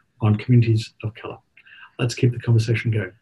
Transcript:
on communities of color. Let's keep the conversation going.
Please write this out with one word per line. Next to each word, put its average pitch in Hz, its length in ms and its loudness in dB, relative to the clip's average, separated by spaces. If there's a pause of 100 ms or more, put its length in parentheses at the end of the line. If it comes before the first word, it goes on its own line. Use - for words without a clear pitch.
(220)
on 107 160 4
communities 113 680 2
of 110 100 -8
color. - 240 -14 (640)
Let's 120 160 -4
keep 123 160 2
the - 80 -10
conversation 113 500 0
going. 101 220 -4 (100)